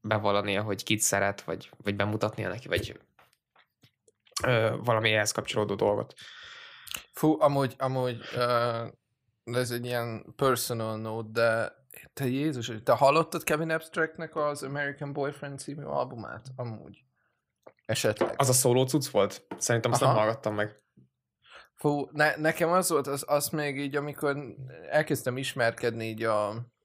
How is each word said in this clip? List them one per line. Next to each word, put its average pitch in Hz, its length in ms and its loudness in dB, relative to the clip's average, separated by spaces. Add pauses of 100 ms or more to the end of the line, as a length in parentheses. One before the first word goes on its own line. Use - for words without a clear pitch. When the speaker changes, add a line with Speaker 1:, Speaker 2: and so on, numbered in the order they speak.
Speaker 1:
bevallania, 101 600 2
hogy 104 200 -2
kit 110 180 0
szeret, 98 420 0
vagy, - 340 -8
vagy 101 200 -4
bemutatnia 104 520 -2
neki, - 200 -10
vagy, - 320 -2 (1400)
ö, 113 400 2
valami 110 280 4
ehhez 107 200 2
kapcsolódó 104 420 -2
dolgot. 104 400 0 (1000)
Speaker 2:
Fú, 156 280 4
amúgy, 139 380 4
amúgy, 127 420 -2 (140)
ö, 120 500 2 (600)
ez 120 260 -2
egy 120 140 -6
ilyen 120 520 -6
personal 117 600 0
note, 110 360 -6
de 113 400 2 (420)
te 139 120 -4
Jézus, 127 460 -2 (120)
te 131 80 6
hallottad 151 500 4
Kevin 160 280 0
Abstractnek 160 680 -4
az 147 260 -2
American 143 500 -6
Boyfriend 143 460 -6
című 147 260 -10
albumát? 127 600 -6 (100)
Amúgy. 113 480 -10 (800)
Esetleg. - 500 0
Speaker 1:
Az 135 120 4
a 127 40 4
szóló 127 340 4
cucc 131 200 0
volt? - 400 0 (120)
Szerintem 117 340 0
azt 131 80 2
nem 139 100 6
Speaker 2:
Aha. 117 80 4
Speaker 1:
hallgattam 107 360 0
meg. 104 280 -4 (920)
Speaker 2:
Fú, 147 380 -2
ne-, 147 240 4
nekem 160 340 2
az 180 200 2
volt, 143 160 2
az, 139 200 -4
azt 143 260 2
még 147 260 -2
így, 143 180 -4
amikor 143 400 -2 (540)
elkezdtem 139 460 0
ismerkedni 117 680 -2
így 110 180 -6
a 104 260 2 (360)